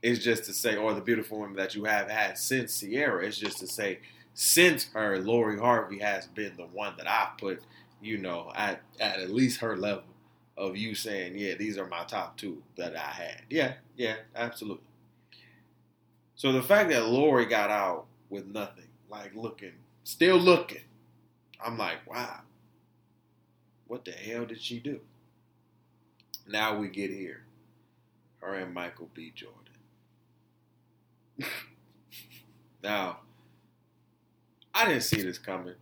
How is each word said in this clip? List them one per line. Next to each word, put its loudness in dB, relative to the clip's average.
it's 4
just 2
to -8
say, 0
or 2
the -4
beautiful 0
women -8
that -2
you -4
have 0
had 0
since -2
Sierra, -2
it's -4
just -4
to -10
say, -4
since 6
her, 0
Lori 2
Harvey 2
has -2
been -10
the -14
one -8
that -6
I've 0
put, -6
you -4
know, -6
at, -2
at, 0
at -4
least 2
her -2
level -2
of -4
you -4
saying, -6
"Yeah, -2
these -4
are -4
my -6
top -6
two -10
that -6
I -6
had." -12
Yeah, 0
yeah, -2
absolutely. -6
So 0
the 4
fact 6
that 4
Lori 6
got 2
out 0
with -10
nothing, -10
like, -14
looking, -10
still 6
looking, 6
I'm -6
like, -2
"Wow, -8
what -10
the -10
hell -8
did -12
she -6
do?" -6
Now 0
we -4
get -4
here. -10
Her -6
and -8
Michael -8
B. -16
Jordan. -18
<laughs> -6
Now, -2
I 6
didn't 2
see 2
this -4
coming. -8